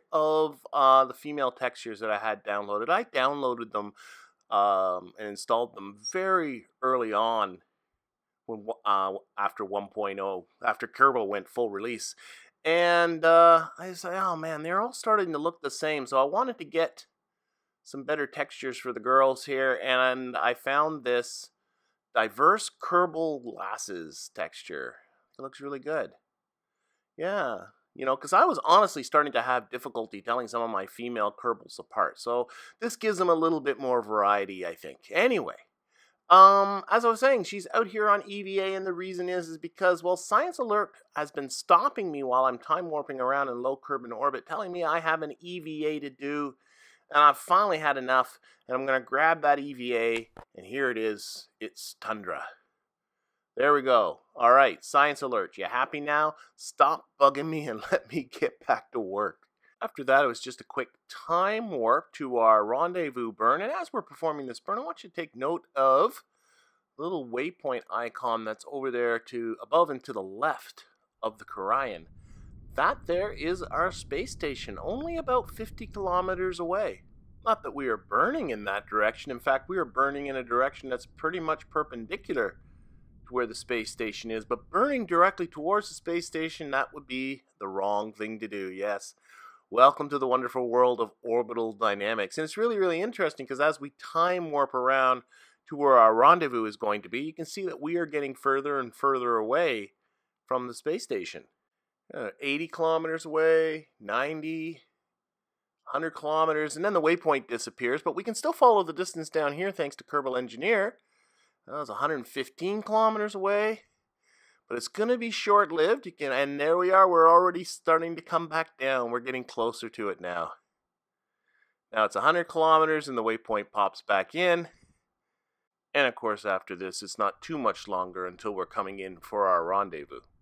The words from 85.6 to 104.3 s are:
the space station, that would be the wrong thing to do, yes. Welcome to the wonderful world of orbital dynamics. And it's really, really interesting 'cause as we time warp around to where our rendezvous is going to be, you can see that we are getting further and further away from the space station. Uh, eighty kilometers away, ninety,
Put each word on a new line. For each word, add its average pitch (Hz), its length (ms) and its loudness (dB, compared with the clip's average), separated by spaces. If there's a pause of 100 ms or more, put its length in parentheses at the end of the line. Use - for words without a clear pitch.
the - 60 -18
space 170 320 -6
station, 160 440 -8
that 135 220 -2
would 143 140 -16
be 131 360 -8 (160)
the 98 80 -10
wrong 104 460 -2
thing 110 260 -8
to 110 80 -10
do, 98 240 -8
yes. 98 440 -8 (540)
Welcome 139 400 6
to 143 80 -4
the 131 100 -2
wonderful 123 400 -2
world 123 320 4
of 107 120 -2 (100)
orbital 113 500 -2
dynamics. 101 640 -2
And 156 60 -4
it's 156 140 -8
really, 226 200 0
really 180 240 0
interesting 185 460 -4
'cause 135 140 -4
as 151 180 2
we 143 120 -14
time 170 600 -2
warp 143 220 0
around 127 500 2 (460)
to - 80 -10
where 139 200 8
our 113 160 10
rendezvous 127 520 6
is 104 100 -6
going 104 280 -2
to 92 60 -20
be, 120 120 -6
you 156 120 -10
can 160 120 -10
see 190 220 -10
that 123 120 -8
we 156 160 -6
are 170 100 0
getting 143 300 -6
further 139 440 -2
and 120 140 -6
further 123 440 2
away 117 560 0 (520)
from 123 220 -4
the 120 60 -12
space 165 300 -6
station. 87 440 -10 (640)
Uh, 107 180 -10 (100)
eighty 147 260 -4
kilometers 160 560 -2
away, 160 640 0 (100)
ninety, 156 840 -6 (1000)